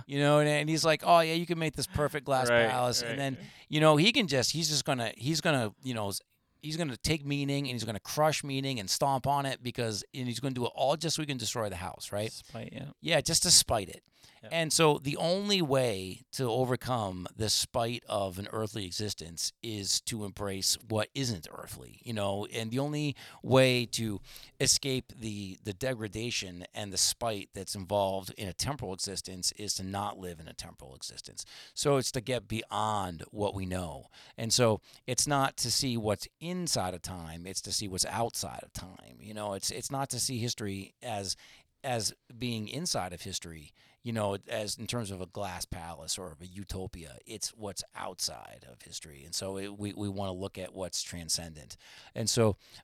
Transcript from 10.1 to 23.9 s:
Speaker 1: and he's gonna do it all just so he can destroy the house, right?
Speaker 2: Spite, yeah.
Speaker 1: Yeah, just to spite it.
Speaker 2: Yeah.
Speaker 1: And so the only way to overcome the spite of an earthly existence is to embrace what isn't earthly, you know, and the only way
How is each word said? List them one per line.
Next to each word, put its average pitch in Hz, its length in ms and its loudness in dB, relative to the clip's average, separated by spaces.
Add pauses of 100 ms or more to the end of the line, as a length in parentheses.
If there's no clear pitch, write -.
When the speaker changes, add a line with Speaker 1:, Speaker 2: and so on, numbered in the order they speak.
Speaker 1:
and 127 120 -4
he's 117 140 -2
gonna 135 140 -2
do 123 100 0
it - 100 0
all 139 220 4
just 156 200 0
so 160 60 -2
he 151 40 -4
can 139 100 -4
destroy 113 320 -2
the 92 80 -6
house, - 360 -8
right? 107 200 -2
Speaker 2:
Spite, - 400 -12
yeah. - 140 -10 (160)
Speaker 1:
Yeah, 151 180 2
just 160 220 2
to 180 80 4
spite 107 400 6
it. - 120 -16 (400)
Speaker 2:
Yeah. 110 100 -16
Speaker 1:
And 160 220 2
so 151 280 6
the 143 140 -2
only 190 460 2
way 113 720 0
to 127 180 0
overcome 120 840 0
the 107 140 -2
spite 120 580 0
of 98 320 0
an 101 140 -6
earthly 110 320 -4
existence 87 800 -6
is 104 400 0
to 110 240 -6
embrace 98 500 -2 (100)
what 107 280 0
isn't 120 360 -2
earthly, - 540 -14
you 120 80 -8
know, 101 400 -2
and 113 180 -4
the 120 80 0
only 147 380 0 (260)
way 127 500 8